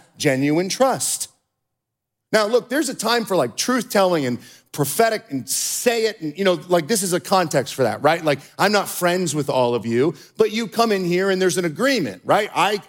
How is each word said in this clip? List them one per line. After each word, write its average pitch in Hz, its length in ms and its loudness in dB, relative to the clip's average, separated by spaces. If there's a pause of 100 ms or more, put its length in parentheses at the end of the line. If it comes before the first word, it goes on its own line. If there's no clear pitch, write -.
(180)
genuine 147 500 2
trust. 233 600 -2 (1040)
Now, 208 140 4
look, 233 220 0
there's 285 200 -2
a 247 60 -8
time 226 300 -2
for, 190 120 -2
like, 123 200 0
truth 247 320 -2
telling 180 380 2
and 120 120 -2 (340)
prophetic 220 580 0
and 131 180 -6
say - 580 -2
it. 214 140 -6
And, 151 160 -8
you 196 80 -2
know, 175 240 2
like, 170 200 2
this 220 140 0
is 185 100 -4
a 175 80 0
context 160 540 0
for 131 100 0
that, 110 180 -2
right? 160 220 2
Like, 143 160 0 (180)
I'm 196 140 2
not 190 160 2
friends 175 460 0
with 143 140 -2
all 127 260 2
of 117 120 -4
you, 127 280 2 (220)
but 214 140 2
you 220 160 -4
come 226 260 0
in 190 120 0
here 180 260 0
and 185 100 0
there's 185 180 2
an 180 60 0
agreement, 165 600 -2
right? 185 300 0
I, 196 340 0